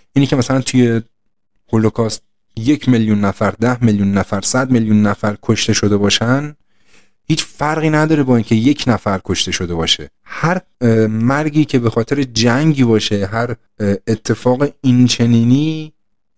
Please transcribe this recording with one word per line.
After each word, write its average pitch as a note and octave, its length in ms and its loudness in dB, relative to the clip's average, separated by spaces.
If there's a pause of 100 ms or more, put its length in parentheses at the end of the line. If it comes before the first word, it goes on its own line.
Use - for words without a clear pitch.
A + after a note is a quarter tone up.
(120)
اینی C#3 140 2
که C#3+ 100 -4
مثلاً C3 240 0
توی A#2+ 420 2 (680)
هولوکاست A2 500 0 (340)
یک C3+ 320 0
میلیون A2 320 2
نفر، G2 400 -2
ده A#2+ 240 0
میلیون G2+ 280 2
نفر، G2 280 -2
صد B2+ 300 -2
میلیون A2 320 2
نفر G#2 400 -2
کشته A2+ 300 -2
شده G#2 240 0
باشن، A#2+ 600 -2 (680)
هیچ D#3 200 -2
فرقی D#3 460 -4
نداره D#3 320 2
با B2+ 140 2
اینکه A2+ 180 0
یک A2+ 320 0
نفر G2+ 380 -2
کشته F2+ 280 -4
شده F2 220 -6
باشه. D#2+ 360 -4 (140)
هر، F3+ 360 -4 (200)
اه، A2+ 260 2
مرگی C#3+ 580 0
که C#3 140 -2
به A#2 120 0
خاطر C#3 320 -2
جنگی B2+ 600 0
باشه، G#2 420 0
هر، A#2 280 -6 (260)
اه، G2+ 160 0 (100)
اتفاق B2+ 600 0 (120)
اینچنینی B2 1120 2 (460)